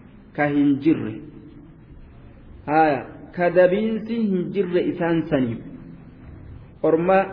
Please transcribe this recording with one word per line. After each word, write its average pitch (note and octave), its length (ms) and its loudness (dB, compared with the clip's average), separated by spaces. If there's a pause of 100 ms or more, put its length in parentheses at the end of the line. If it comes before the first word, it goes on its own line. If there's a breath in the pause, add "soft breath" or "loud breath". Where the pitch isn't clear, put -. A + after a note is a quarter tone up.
(360)
ka D3 100 2
hin C#3+ 340 4
jirre. A#2+ 340 0 (1500)
Haaya, D3 340 4 (360)
ka F3 140 2
dabiinsi G#3 640 2 (160)
hin F3 220 -2
jirre F3+ 280 0 (100)
isaan E3 400 0
saniif. B2+ 420 -2 (1120)
Orma E3+ 340 4 (140)